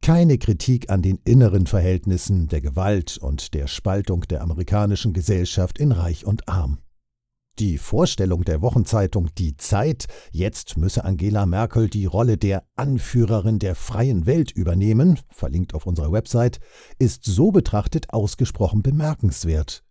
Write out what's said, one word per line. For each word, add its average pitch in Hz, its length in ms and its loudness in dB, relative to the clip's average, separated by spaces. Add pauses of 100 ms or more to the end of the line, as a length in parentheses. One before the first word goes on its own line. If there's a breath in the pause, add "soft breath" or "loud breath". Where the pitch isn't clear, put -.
Keine 165 380 4
Kritik 120 520 0
an 95 120 2
den 95 220 2
inneren 104 420 6
Verhältnissen 92 800 0
der 78 140 -2
Gewalt 92 580 -2
und - 340 -6
der 71 140 -4
Spaltung 92 540 -2 (100)
der 87 120 -4
amerikanischen 98 720 0
Gesellschaft 90 680 0
in 147 100 2
Reich 85 340 0
und - 240 -2
Arm. 73 300 -2 (800)
Die 95 180 0
Vorstellung 92 680 0
der 80 180 -2
Wochenzeitung 101 760 0
Die 80 180 -4
Zeit, 123 500 -2 (240 loud breath)
jetzt - 460 -4
müsse 82 280 0
Angela 98 400 0
Merkel 107 460 0
die 101 160 -2
Rolle 107 320 2
der 95 240 0 (140)
Anführerin 113 840 0
der 92 160 -2
freien 110 500 -2
Welt 143 280 0
übernehmen, 107 680 2 (100)
verlinkt 82 460 -4
auf 78 120 -6
unserer 80 260 -2
Website, 120 480 0 (400 loud breath)
ist - 240 0
so 113 260 4
betrachtet - 640 0
ausgesprochen 107 680 0
bemerkenswert. 135 1080 0